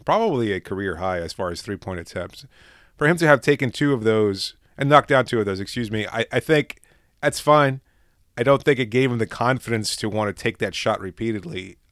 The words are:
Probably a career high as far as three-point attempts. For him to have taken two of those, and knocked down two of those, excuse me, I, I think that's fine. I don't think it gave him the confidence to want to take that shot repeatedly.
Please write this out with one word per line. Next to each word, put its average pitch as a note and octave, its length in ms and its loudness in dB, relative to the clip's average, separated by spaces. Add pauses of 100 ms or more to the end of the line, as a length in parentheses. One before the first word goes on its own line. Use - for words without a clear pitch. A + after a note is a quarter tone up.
Probably D#3 480 0
a F#2 80 -2
career F#2+ 380 -6
high F2+ 240 -2
as E2 100 -8
far F#2 180 -6
as E2+ 120 -8
three-point F#2 400 -8
attempts. - 440 -12 (520)
For D3 100 2
him F3 100 4
to E3 80 0
have C#3+ 140 6
taken C#3 320 2
two C#3+ 220 0
of A2 100 -2
those, G#2+ 540 2 (200)
and C#3 120 0
knocked C#3+ 180 6
down C3 180 4
two A#2 140 -2
of G#2 60 0
those, G2 160 -4
excuse A2+ 280 -6
me, G#2+ 180 -4
I, A2+ 220 -4
I B2+ 120 -2
think - 400 0 (400)
that's D3 180 -2
fine. C#3+ 400 4 (580)
I B2 60 0
don't C3+ 200 4
think C#3 160 2
it B2 80 -2
gave B2 240 0
him A#2+ 60 -2
the A2 80 -2
confidence A#2 720 -2
to A2 140 -6
want G#2 260 -2
to - 80 -16
take A#2 140 -2
that F#2+ 180 -4
shot G#2 240 -2
repeatedly. F#2+ 800 -8 (140)